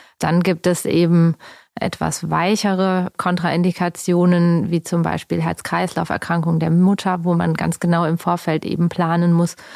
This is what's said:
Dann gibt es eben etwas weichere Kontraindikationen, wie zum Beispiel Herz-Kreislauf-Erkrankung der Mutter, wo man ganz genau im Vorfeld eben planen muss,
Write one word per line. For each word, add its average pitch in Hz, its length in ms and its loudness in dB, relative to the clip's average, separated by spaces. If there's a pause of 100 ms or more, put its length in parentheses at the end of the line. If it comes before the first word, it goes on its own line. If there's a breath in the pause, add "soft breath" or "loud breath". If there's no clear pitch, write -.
(200 loud breath)
Dann 170 240 2
gibt 180 240 0
es 175 160 0
eben 170 500 4 (400 loud breath)
etwas - 560 -4
weichere 185 840 0
Kontraindikationen, 175 1500 0
wie 170 140 -2
zum 170 180 -2
Beispiel 170 400 -4
Herz-Kreislauf-Erkrankung 170 1160 -2
der 160 100 0
Mutter, 180 540 2
wo 175 100 0
man 170 200 0
ganz 165 260 -4
genau 170 240 0
im 165 120 0
Vorfeld 170 480 -2
eben 170 240 -2
planen 170 440 0
muss, 170 240 0 (200 loud breath)